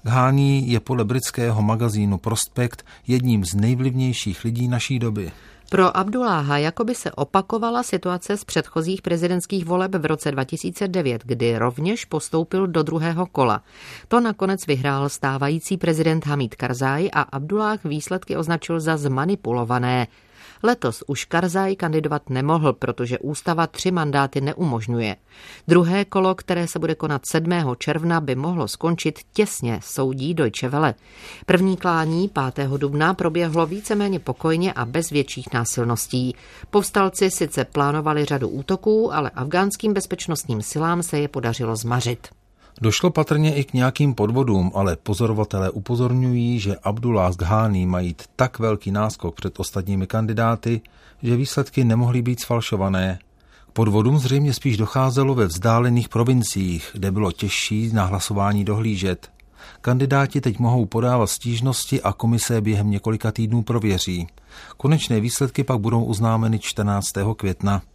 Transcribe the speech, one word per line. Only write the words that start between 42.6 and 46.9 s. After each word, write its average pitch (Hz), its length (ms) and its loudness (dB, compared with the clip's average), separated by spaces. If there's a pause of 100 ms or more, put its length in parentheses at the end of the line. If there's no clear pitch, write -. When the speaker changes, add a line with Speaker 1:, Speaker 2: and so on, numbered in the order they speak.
Speaker 1:
Došlo 110 280 2
patrně 156 460 2
i 139 80 2
k - 100 -6
nějakým 131 400 4
podvodům, 104 640 2
ale 98 200 2
pozorovatelé 104 760 0
upozorňují, 123 880 0
že 98 160 -2
Abdullah 104 600 0